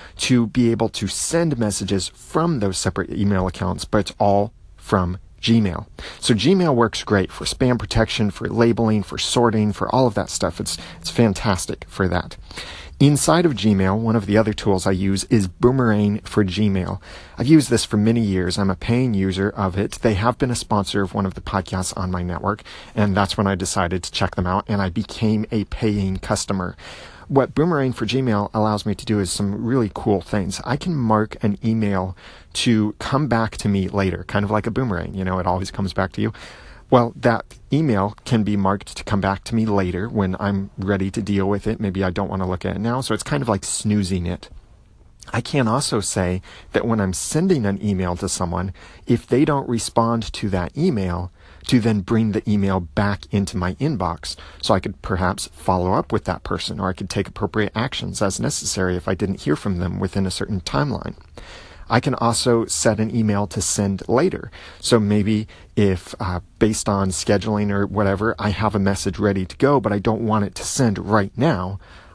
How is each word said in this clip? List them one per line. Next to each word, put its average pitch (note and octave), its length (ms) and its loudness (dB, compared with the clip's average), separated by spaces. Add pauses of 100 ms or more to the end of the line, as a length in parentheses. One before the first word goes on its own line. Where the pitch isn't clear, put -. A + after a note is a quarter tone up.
(160)
to A#2+ 320 2
be A#2 240 2
able A2 160 2
to - 180 -6
send D#3+ 520 -2
messages G2+ 500 -2
from D#3+ 520 -2
those G2 180 0
separate F#2+ 320 -2
email G2 360 0
accounts, F#2 380 -4
but - 140 0
it's - 200 -2
all G2+ 340 4 (220)
from F#2 440 0 (220)
Gmail. A2 460 2 (320)
So - 160 2
Gmail D#3 400 4
works A#2 300 2
great G2 260 2
for - 140 -12
spam B2+ 340 2
protection, G#2+ 520 0
for - 180 -6
labeling, A2 540 4
for - 160 -8
sorting, G#2+ 540 2
for - 220 -2
all C3 120 6
of G#2+ 80 0
that - 160 -2
stuff. - 300 -2
It's, - 160 -6 (220)
it's - 120 -10
fantastic - 800 0
for F#2+ 200 0
that. - 280 -2 (640)
Inside D3 480 6
of D3 80 0
Gmail, G2 440 2
one A2+ 160 2
of G#2 120 0
the G2+ 100 4
other G#2+ 160 4
tools F#2+ 340 0
I G2+ 40 2
use G2 400 0
is G2+ 180 4
Boomerang G#2+ 680 2
for - 260 0
Gmail. F#2+ 560 0 (380)
I've A#2 80 -2
used D3 240 6
this A#2 160 2
for - 100 -2
many A2+ 240 4
years. F#2 380 0
I'm G2 100 2
a F#2 80 0
paying A#2+ 380 0
user F#2+ 340 0
of G2 300 -2
it. - 140 -2 (100)
They A2+ 100 4
have G#2+ 240 2
been B2+ 140 0
a A#2+ 40 -2
sponsor G2+ 460 0
of F#2+ 140 -2
one G#2 100 0
of F#2 80 -2
the F#2 80 -12
podcasts F#2 560 -4
on F#2 140 -4
my F2+ 120 -4
network, F2 400 -4 (320)
and G#2 220 2
that's G2+ 220 2
when G#2 80 2
I G2 80 2
decided F2+ 480 -2
to - 100 -10
check - 220 -2
them F#2 120 -2
out, F#2 220 -2
and G2+ 140 0
I F#2 80 -2
became G#2+ 600 -2
a G#2+ 140 0
paying G2+ 540 -2
customer. F#2+ 580 -4 (500)
What C3+ 280 2
Boomerang C#3+ 400 2
for - 100 -6
Gmail A2 480 0
allows G#2+ 320 0
me G#2 100 -2
to - 120 -12
do G#2+ 120 0
is F#2 140 0
some G2+ 320 -4
really A#2 300 0
cool G2+ 260 0
things. G2 460 -4
I B2+ 100 -2
can F3 180 -4
mark A2 480 0
an G2+ 220 0
email G2+ 500 0 (400)
to G#2+ 440 2
come C#3 300 -2
back A2+ 300 0
to - 100 -2
me G2 200 0
later, F#2 360 -2
kind G#2 200 0
of G2+ 60 -2
like G#2+ 160 0
a A2+ 40 -4
boomerang. F#2+ 440 -4
You F#2+ 100 -4
know, F#2 140 -2
it F2+ 80 -2
always F#2 240 -2
comes G2 240 -6
back F#2+ 180 -2
to - 80 -6
you. A2 140 -2 (560)
Well, A#2+ 240 6
that A#2+ 300 0 (280)
email A2+ 520 2
can A2 180 2
be G2+ 140 0
marked G2 400 0
to - 80 -12
come G2+ 160 -2
back G2 240 -2
to A#2 100 -6
me A2+ 100 2
later G2 440 0
when F#2+ 320 0
I'm G2+ 360 -2
ready G2 360 0
to A2 100 -2
deal G2 260 0
with G2+ 200 -2
it. A2+ 100 -2
Maybe F#2+ 240 -2
I F#2 80 0
don't F#2+ 180 -2
want F#2+ 140 -4
to F2+ 60 -2
look F2+ 160 -4
at F#2 100 -4
it F2+ 60 -6
now, A#2 200 -2
so A2+ 140 -2
it's G#2+ 80 -4
kind C#3+ 220 -2
of A#2+ 40 -4
like G2 160 0
snoozing F#2+ 600 0
it. F2 220 -8 (840)
I A#2 80 -2
can B2+ 280 0
also A#2+ 320 0
say F#2 420 -2 (300)
that G2 120 2
when A2+ 160 2
I'm F#2+ 120 0
sending D#3+ 520 0
an G2 160 -2
email F#2 360 0
to F#2+ 120 -4
someone, F2 460 -2 (320)
if A#2+ 180 2
they - 200 4
don't D3 240 0
respond A#2 640 -2
to - 160 -6
that F#2 280 -2
email, F#2 540 -2 (380)
to B2+ 100 4
then G#2+ 220 2
bring A2 320 2
the G#2+ 180 -2
email G2 300 2
back G2+ 500 -2
into G2+ 260 -2
my F2+ 180 -2
inbox F#2+ 600 -4 (260)
so A2+ 140 2
I F#2+ 60 2
could - 200 -6
perhaps F#2+ 520 -2
follow F#2 400 0
up - 180 0
with G#2+ 140 -2
that - 180 -4
person, - 380 -6
or F#2+ 80 -2
I F#2 60 -2
could G2 140 -8
take G2 200 -2
appropriate G#2 480 -2
actions A2 440 -4
as G2 200 0
necessary F#2 560 -2
if F2 100 -6
I F#2+ 80 0
didn't G#2+ 280 -4
hear C#3+ 120 0
from G2+ 220 -2
them F2+ 240 -4
within G2 260 0
a F#2 60 -2
certain G2+ 280 -4
timeline. - 540 -4 (800)
I A2+ 60 6
can B2+ 160 0
also A#2 520 2
set A2 340 2
an A2 120 -2
email G#2 360 0
to - 120 -6
send G2 480 -2
later. D3 440 0 (260)
So A#2+ 220 4
maybe G#2 480 2 (260)
if, G2 460 2
uh, F2+ 180 -2 (220)
based A2 280 2
on G2 220 2
scheduling G#2 600 0
or G2+ 120 0
whatever, G2+ 540 0
I G#2 120 -2
have G2+ 260 0
a - 20 2
message G2 400 0
ready G2 260 2
to - 120 -12
go, C#3 240 4
but G#2 120 0
I G#2 60 0
don't A2+ 260 0
want G#2+ 200 2
it F2+ 100 -6
to - 80 -12
send G#2+ 380 0
right G2+ 360 2
now, G2 440 -2 (340)